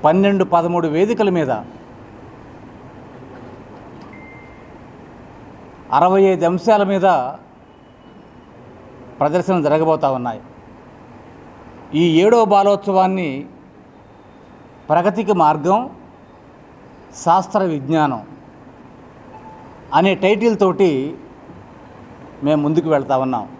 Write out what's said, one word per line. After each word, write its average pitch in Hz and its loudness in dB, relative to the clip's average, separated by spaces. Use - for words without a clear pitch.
పన్నెండు, 190 2
పదమూడు 170 -2
వేదికల 202 0
మీద 160 -2
అరవై 185 4
ఐదు 185 2
అంశాల 202 0
మీద 196 -2
ప్రదర్శనలు 170 0
జరగబోతా 156 0
ఉన్నాయి. 123 -6
ఈ 165 4
ఏడవ 226 4
బాలోత్సవాన్ని 190 0
ప్రగతికి 180 0
మార్గం, 170 0
శాస్త్ర 185 0
విజ్ఞానం 143 -2
అనే 185 4
టైటిల్ 208 0
తోటి 170 0
మేము 147 0
ముందుకు 156 0
వెళ్తా 135 0
ఉన్నాం. 127 -4